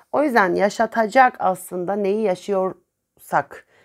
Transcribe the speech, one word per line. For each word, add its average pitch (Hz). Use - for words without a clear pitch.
O 277
yüzden 220
yaşatacak 220
aslında 180
neyi 208
yaşıyorsak, -